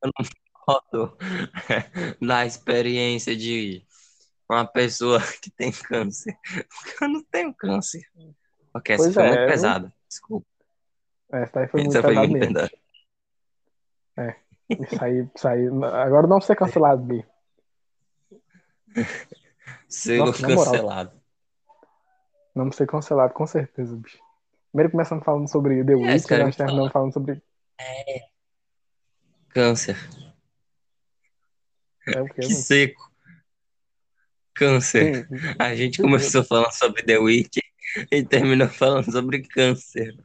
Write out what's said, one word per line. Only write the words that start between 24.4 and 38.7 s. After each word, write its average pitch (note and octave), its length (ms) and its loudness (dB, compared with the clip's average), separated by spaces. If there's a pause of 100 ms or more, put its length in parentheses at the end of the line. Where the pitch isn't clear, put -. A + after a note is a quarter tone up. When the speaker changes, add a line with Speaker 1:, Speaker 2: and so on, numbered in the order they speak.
Speaker 2:
Primeiro D#3 200 2
começamos E3 340 -2
falando D3 260 0
sobre C#3 320 2
The C3 100 4
Speaker 1:
É, C3+ 40 6
Speaker 2:
Witch, B2 240 2
Speaker 1:
os - 60 -8
caras B2 180 4
Speaker 2:
nós C3+ 100 0
Speaker 1:
me - 40 -20
Speaker 2:
terminamos C#3 340 0
Speaker 1:
falam. C3+ 180 0
Speaker 2:
falando - 40 -12
sobre C#3+ 280 -6 (380)
Speaker 1:
É. C3 460 -12 (1200)
Câncer. A#2 480 0 (2000)
Speaker 2:
É A#2+ 120 -4
o C3+ 60 -6
quê, C3+ 160 -10
Speaker 1:
Que B2+ 60 -4
Speaker 2:
mano? - 80 0
Speaker 1:
seco. C#3 540 0 (1400)
Câncer. C3 720 2
Speaker 2:
Sim. C3+ 80 -14 (240)
Speaker 1:
A A#2+ 160 -2
gente B2 220 -4
Speaker 2:
Sim. F#3+ 60 -2
Speaker 1:
começou C3+ 420 4
falando A#2 280 2
sobre A2+ 320 -2
The A2+ 140 4
Witch A2+ 380 2 (540)
e D3 120 2
terminou C3 460 4
falando C3 420 0